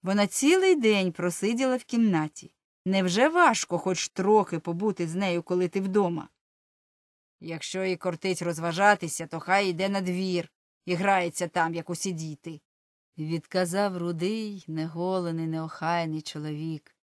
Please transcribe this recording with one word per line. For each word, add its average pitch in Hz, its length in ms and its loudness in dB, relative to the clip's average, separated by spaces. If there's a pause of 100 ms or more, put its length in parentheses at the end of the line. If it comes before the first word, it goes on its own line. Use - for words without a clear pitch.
Вона 202 240 2
цілий 370 500 4
день 208 360 4
просиділа 233 640 0
в 240 80 -6
кімнаті. 185 680 0 (300)
Невже 190 440 2
важко 311 500 2
хоч 180 300 -2
трохи 196 500 2
побути 175 500 -2
з 160 60 -8
нею, 180 280 0
коли 180 260 0
ти 196 120 -2
вдома?» 190 480 0 (1120)
«Якщо 165 440 -6
їй 185 120 0
кортить 180 460 -2
розважатися, 170 840 2
то 160 140 -8
хай 190 300 2
іде 185 180 -2
на 196 120 -2
двір 180 520 -4 (340)
і 180 80 -2
грається 180 540 0
там, 165 260 0
як 165 160 -8
усі 175 220 -4
діти», 160 480 -10 (580)
відказав 180 800 -2
рудий, 185 720 -4
неголений, 165 800 -4
неохайний 160 760 -4
чоловік. 151 800 -8